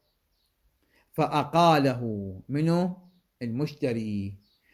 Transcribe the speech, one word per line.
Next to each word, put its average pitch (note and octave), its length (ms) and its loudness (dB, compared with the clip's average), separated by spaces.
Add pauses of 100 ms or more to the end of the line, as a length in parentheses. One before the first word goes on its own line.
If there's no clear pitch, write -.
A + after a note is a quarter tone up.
(1120)
فأقاله، C#3 1200 2 (160)
منو؟ E3+ 480 0 (440)
المشتري، A2+ 920 -4 (380)